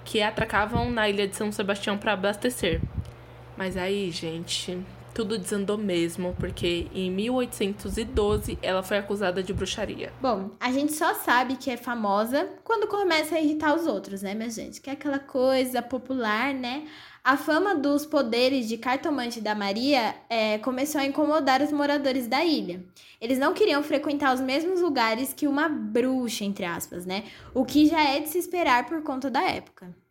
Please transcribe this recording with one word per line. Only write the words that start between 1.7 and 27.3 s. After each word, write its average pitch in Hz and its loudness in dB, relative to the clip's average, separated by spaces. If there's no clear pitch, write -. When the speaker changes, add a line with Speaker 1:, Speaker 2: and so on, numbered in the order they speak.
Speaker 1:
pra 208 0
abastecer. 202 0
Mas 185 -4
aí, 190 0
gente, 170 -6
tudo 226 -2
desandou 202 -2
mesmo, 180 0
porque 175 -2
em 185 -2
mil 208 0
oitocentos 208 -2
e 226 -2
doze 208 0
ela 185 0
foi 196 -2
acusada 202 0
de 185 -4
bruxaria. - -4
Speaker 2:
Bom, 208 0
a 247 0
gente 294 0
só 330 2
sabe 254 2
que - -6
é 240 -2
famosa 233 0
quando 415 2
começa 349 2
a 320 2
irritar 302 2
os 330 0
outros, 196 -4
né, 196 -4
minha 220 -4
gente? - -10
Que - -14
é 277 -6
aquela 277 -4
coisa 262 2
popular, 247 -2
né? 254 -6
A 262 6
fama 320 2
dos 285 2
poderes 254 2
de 226 -4
cartomante 247 -2
da 214 0
Maria, 214 2
é, 220 2
começou 269 0
a - 2
incomodar 277 4
os 294 2
moradores 285 2
da 262 2
ilha. 190 0
Eles 247 0
não 285 4
queriam 359 4
frequentar 294 2
os 254 0
mesmos 320 0
lugares 262 2
que - -2
uma 294 2
bruxa, 240 0
entre 196 -4
aspas, 170 -6
né? 185 -4